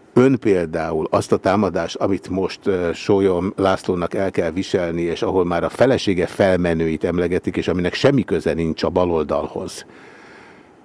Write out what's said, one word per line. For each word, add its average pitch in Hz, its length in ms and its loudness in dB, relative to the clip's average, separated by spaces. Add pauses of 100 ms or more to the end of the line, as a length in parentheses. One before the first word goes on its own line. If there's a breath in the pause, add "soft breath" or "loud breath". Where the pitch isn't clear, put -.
(140)
Ön 127 240 6
például 82 720 0
azt - 220 0
a 101 40 2
támadást, 92 600 0
amit 98 320 -2
most, 92 380 -4
eh, 90 280 0
Sólyom 98 640 2
Lászlónak 95 580 0
el 98 160 -2
kell 85 200 -2
viselni, 85 520 -2
és 85 200 -4
ahol 92 220 0
már 85 200 -2
a 80 40 0
felesége 104 580 2
felmenőit 85 800 0
emlegetik, 87 520 -2
és - 120 -4
aminek 90 260 0
semmi 135 300 2
köze 82 280 -2
nincs 80 300 -2
a 82 60 0
baloldalhoz. 80 1000 -2 (1000 loud breath)